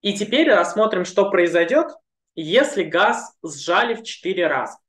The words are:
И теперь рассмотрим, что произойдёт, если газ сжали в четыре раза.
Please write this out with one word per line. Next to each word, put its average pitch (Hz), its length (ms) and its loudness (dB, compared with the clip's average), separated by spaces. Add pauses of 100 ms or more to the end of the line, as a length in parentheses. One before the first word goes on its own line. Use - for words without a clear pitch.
И 202 120 -2
теперь 262 360 0
рассмотрим, 202 540 2
что 196 260 0
произойдёт, 175 600 2 (420)
если 180 500 0
газ 175 580 -2
сжали 185 520 -2
в 226 80 -10
четыре 180 440 -4
раза. 131 320 -4 (100)